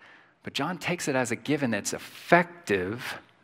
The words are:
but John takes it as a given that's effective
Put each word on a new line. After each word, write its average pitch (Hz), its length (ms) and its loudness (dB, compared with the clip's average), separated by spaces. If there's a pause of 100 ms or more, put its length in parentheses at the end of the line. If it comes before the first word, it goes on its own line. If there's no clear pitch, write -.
(420)
but 95 100 -10
John 165 240 -2
takes - 300 -4
it 139 80 2
as 120 160 2
a 113 40 -2
given 135 360 0
that's 101 220 -2
effective 107 1300 0 (240)